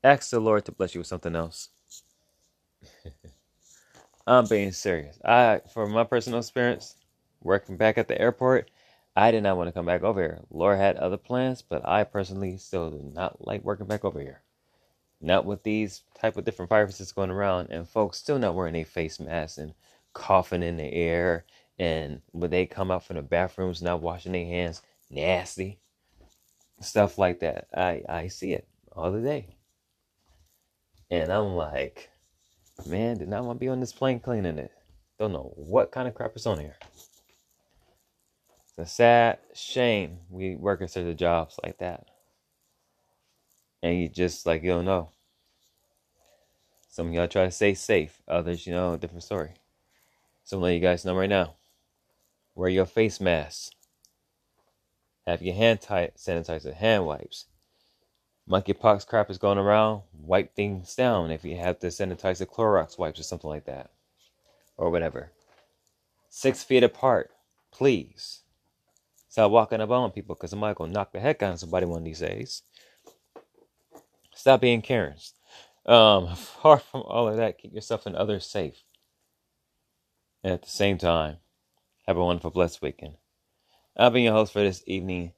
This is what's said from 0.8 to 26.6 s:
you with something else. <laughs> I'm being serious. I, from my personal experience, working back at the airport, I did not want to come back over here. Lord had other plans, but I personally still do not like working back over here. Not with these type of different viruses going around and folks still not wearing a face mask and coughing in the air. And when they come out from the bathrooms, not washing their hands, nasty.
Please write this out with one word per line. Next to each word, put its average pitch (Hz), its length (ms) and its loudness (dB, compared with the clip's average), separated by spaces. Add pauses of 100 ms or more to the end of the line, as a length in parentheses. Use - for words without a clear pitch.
you 87 40 -6
with 85 80 -10
something 85 280 -6
else. 82 340 -8 (1400)
<laughs> - 20 -14 (1200)
I'm 123 200 8
being 101 240 2
serious. 80 520 -4
I, 117 380 6 (120)
from 104 180 -4
my 113 120 2
personal 117 360 -2
experience, 120 560 -4 (460)
working 95 360 -2
back 110 200 4
at 113 100 -2
the - 120 -2
airport, 123 500 2 (460)
I 107 160 6
did 110 120 0
not 98 140 2
want 87 100 -2
to 87 60 -8
come 87 120 -6
back 87 180 0
over 98 180 0
here. 80 280 -4
Lord 95 280 2
had 98 200 2
other 92 200 -2
plans, 127 440 -4
but - 260 -6
I 104 160 2
personally 95 540 -6
still 85 340 -6
do 71 220 -14
not 87 320 -8
like 104 180 -8
working 101 240 -6
back 104 180 -4
over 92 140 -4
here. - 220 -14 (760)
Not 85 260 2
with 98 180 -8
these 107 380 -4 (180)
type 113 180 -2
of 95 80 -10
different 90 240 -6
viruses 101 420 2
going 98 180 -4
around 92 420 -2
and 85 160 -8
folks 104 300 -2
still 143 220 -4
not 98 160 0
wearing 85 200 -4
a 82 80 -4
face 80 360 -8
mask 78 380 -6
and 78 160 -14 (400)
coughing 90 500 0
in 85 140 -4
the 76 140 -8
air. 85 540 0 (320)
And 78 440 -4 (100)
when 85 200 -4
they 90 140 2
come 92 260 -6
out 90 120 -2
from 90 140 -10
the 76 40 -6
bathrooms, 87 600 -4
not 87 200 -2
washing 87 300 -8
their 87 140 -4
hands, 85 360 -6 (280)
nasty. 90 680 -4 (1000)